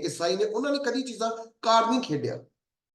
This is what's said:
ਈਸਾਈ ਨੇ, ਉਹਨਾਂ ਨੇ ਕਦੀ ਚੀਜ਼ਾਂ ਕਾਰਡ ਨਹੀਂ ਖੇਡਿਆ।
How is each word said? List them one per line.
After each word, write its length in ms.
ਈਸਾਈ 300
ਨੇ, 100
ਉਹਨਾਂ 260
ਨੇ 60
ਕਦੀ 240
ਚੀਜ਼ਾਂ 300
ਕਾਰਡ 280
ਨਹੀਂ 120
ਖੇਡਿਆ। 440